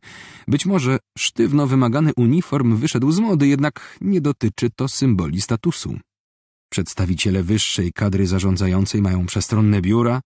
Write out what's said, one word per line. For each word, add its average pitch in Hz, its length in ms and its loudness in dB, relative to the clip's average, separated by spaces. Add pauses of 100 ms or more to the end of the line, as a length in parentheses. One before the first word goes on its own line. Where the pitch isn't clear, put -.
(480)
być - 180 0
może 135 340 0 (180)
sztywno 143 500 0
wymagany 131 500 2
uniform 123 580 2
wyszedł 131 360 0
z 175 80 2
mody, 185 280 2
jednak 143 540 -2
nie 190 200 0
dotyczy 123 540 -2
to 131 120 -4
symboli 95 540 0
statusu. 110 580 -4 (720)
Przedstawiciele 92 720 -2
wyższej 95 500 -2
kadry 98 340 0
zarządzającej 95 760 0
mają 92 240 0
przestronne 104 560 2
biura, 117 400 0 (100)